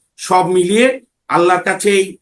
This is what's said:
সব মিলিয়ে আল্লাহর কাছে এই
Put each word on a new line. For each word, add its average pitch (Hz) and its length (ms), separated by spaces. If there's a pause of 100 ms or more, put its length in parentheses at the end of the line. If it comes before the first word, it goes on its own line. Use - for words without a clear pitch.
(180)
সব 185 300
মিলিয়ে 208 540 (260)
আল্লাহর 175 360
কাছে 196 280
এই 190 300